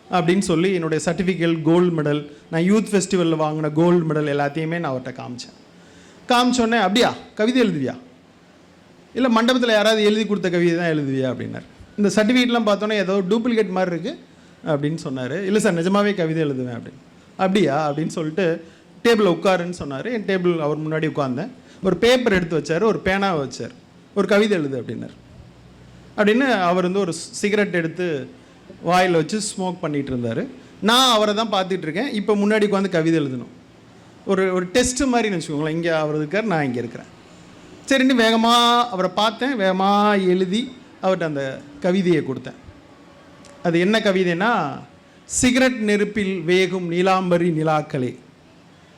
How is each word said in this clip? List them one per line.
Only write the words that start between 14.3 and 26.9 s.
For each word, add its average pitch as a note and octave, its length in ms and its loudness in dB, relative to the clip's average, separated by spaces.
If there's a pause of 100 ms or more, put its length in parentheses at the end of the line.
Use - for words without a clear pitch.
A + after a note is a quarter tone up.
அப்படின்னு D3+ 380 -2
சொன்னாரு. C3 380 -6
"இல்லை G3+ 180 0
சார், G3+ 140 2
நிஜமாவே G3+ 400 0
கவிதை D#3+ 300 -2
எழுதுவேன்" B2+ 320 -4
அப்படின்னு. - 260 -16 (340)
"அப்படியா?" D#3 560 0
அப்படின்னு D#3 140 -4
சொல்லிட்டு E3 580 -4 (400)
டேபிள்ல G#3+ 320 4
உட்காருன்னு F3+ 420 0
சொன்னாரு. D3 340 -6
என் G#3+ 120 -4
டேபிள் F3+ 340 0
அவர் D3+ 200 -2
முன்னாடி D#3 280 -2
உட்கார்ந்தேன். C#3+ 420 -4 (340)
ஒரு F#3 140 2
பேப்பர் A#3+ 360 2
எடுத்து E3+ 260 0
வச்சாரு, D#3+ 240 -2
ஒரு A3 160 2
பேனாவை F#3+ 480 -2
வச்சாரு. A#2 240 -12 (440)
"ஒரு G3 120 0
கவிதை G3+ 320 2
எழுது" C3+ 220 -4
அப்படின்னாரு. A#2 340 -10 (1040)
அப்படின்னு A3+ 340 4
அவர் F3+ 320 2
வந்து F3+ 160 0